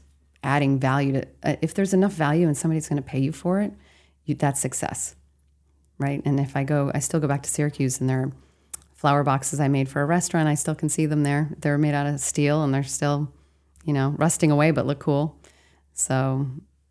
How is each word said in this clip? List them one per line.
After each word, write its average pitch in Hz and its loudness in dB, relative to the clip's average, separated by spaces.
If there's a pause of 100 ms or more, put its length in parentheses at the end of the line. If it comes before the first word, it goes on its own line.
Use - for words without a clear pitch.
(420)
adding 139 2
value 135 2
to, 135 -2 (160)
uh, 156 -2
if 160 -2
there's 196 0
enough 190 4
value 160 2
and 147 2
somebody's 160 -2
gonna 143 -2
pay 131 -6
you 135 0
for 185 -2
it, 202 -4 (540)
you, 147 -2
that's 143 0
success, - -6 (840)
right? 139 -2
And 139 2
if 135 -2
I 139 -2
go, 143 0
I - -4
still 156 -2
go 147 0
back 143 -2
to - -6
Syracuse 143 -2
and 131 0
there 131 0
are 131 -4 (640)
flower 143 2
boxes 135 0
I 143 2
made 143 2
for 143 -2
a 143 0
restaurant. 170 2
I 147 2
still 151 -2
can 151 -2
see 156 0
them 151 2
there. 143 0
They're 143 0
made 147 2
out 143 0
of 143 -2
steel 147 2
and 135 0
they're 139 0
still, 143 -2 (520)
you 151 0
know, 135 2
rusting 160 2
away, 147 6
but 131 0
look 139 -2
cool. 147 -2 (540)
So, 131 0 (440)